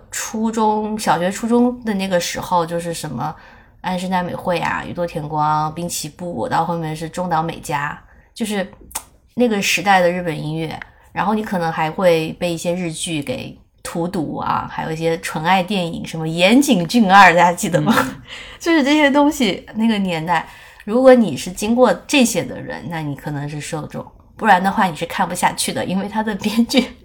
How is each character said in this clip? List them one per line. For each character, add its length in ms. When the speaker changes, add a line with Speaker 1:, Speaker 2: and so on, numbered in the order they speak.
Speaker 1:
初 420
中、 460
小 220
学、 100
初 180
中 360
的 100
那 140
个 120
时 200
候， 260
就 140
是 140
什 140
么 280
安 180
室 80
奈 160
美 100
惠 240
啊、 260
宇 80
多 140
田 220
光、 480
滨 120
崎 220
步， 400
到 160
后 100
面 200
是 120
中 220
岛 140
美 160
嘉， 420
就 100
是 240
那 120
个 140
时 220
代 160
的 100
日 140
本 180
音 140
乐。 240
然 120
后 120
你 80
可 160
能 120
还 200
会 480
被 120
一 60
些 160
日 180
剧 300
给 360
荼 240
毒 300
啊， 320
还 140
有 80
一 40
些 240
纯 260
爱 160
电 240
影， 200
什 120
么 100
岩 320
井 280
俊 220
二， 260
大 60
家 120
记 160
得 100
吗？ 180
Speaker 2:
嗯。 240
Speaker 1:
<laughs> 220
就 140
是 100
这 120
些 160
东 200
西， 320
那 120
个 120
年 260
代， 180
如 140
果 140
你 240
是 140
经 240
过 180
这 180
些 180
的 160
人， 300
那 100
你 160
可 140
能 180
是 140
受 240
众， 180
不 100
然 160
的 100
话 160
你 80
是 100
看 240
不 60
下 180
去 180
的， 140
因 140
为 100
他 140
的 120
编 300
剧 400